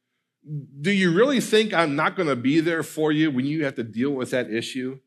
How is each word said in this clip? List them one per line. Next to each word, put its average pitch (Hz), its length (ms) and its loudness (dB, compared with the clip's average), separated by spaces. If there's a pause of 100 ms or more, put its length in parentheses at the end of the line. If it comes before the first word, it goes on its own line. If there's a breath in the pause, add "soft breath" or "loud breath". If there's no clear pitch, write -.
(800)
Do 156 120 0
you 190 200 4
really 233 300 2
think 214 320 2
I'm 165 220 2
not 165 200 0
gonna 160 200 0
be 131 240 2
there 160 240 0
for 151 280 -2
you 156 200 2
when 127 160 -2
you 151 180 -2
have 135 100 -4
to 120 80 -4
deal 113 280 -2
with 127 180 -4
that 123 240 -2
issue? 127 540 -6